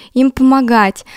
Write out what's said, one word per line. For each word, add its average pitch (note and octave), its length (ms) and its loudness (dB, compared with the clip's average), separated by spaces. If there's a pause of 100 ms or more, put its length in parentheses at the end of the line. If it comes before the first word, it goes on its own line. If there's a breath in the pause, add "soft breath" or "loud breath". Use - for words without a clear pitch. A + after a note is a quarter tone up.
(140 loud breath)
им C4 160 0
помогать, A#3+ 720 -2 (120)